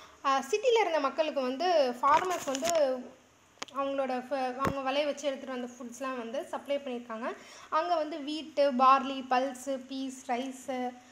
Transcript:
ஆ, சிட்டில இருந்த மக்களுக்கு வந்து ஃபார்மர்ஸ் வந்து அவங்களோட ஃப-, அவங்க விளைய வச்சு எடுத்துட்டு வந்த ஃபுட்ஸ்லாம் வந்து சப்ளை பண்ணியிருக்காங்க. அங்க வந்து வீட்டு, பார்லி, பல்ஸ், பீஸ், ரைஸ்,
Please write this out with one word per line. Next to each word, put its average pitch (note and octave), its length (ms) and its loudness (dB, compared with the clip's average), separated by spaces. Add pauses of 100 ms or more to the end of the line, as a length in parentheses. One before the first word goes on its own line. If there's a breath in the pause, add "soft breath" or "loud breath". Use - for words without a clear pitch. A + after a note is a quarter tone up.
(260 loud breath)
ஆ, C4+ 260 2
சிட்டில A4+ 280 4
இருந்த E4+ 200 2
மக்களுக்கு C#4 420 0
வந்து C4+ 600 2
ஃபார்மர்ஸ் E4+ 440 4
வந்து C#4 520 2 (800)
அவங்களோட C#4 340 -2
ஃப-, B3+ 460 -2
அவங்க C4+ 260 -2
விளைய C4+ 240 0
வச்சு C#4+ 220 -4
எடுத்துட்டு C4 320 -4
வந்த B3 140 -8
ஃபுட்ஸ்லாம் C4 440 -8
வந்து B3 280 -6
சப்ளை C#4+ 320 -4
பண்ணியிருக்காங்க. B3 580 -6 (340 loud breath)
அங்க E4+ 260 2
வந்து D#4 240 -2
வீட்டு, C#4+ 520 0
பார்லி, C4 580 4
பல்ஸ், C4 580 0
பீஸ், C4+ 440 -8
ரைஸ், B3+ 640 -4 (180 loud breath)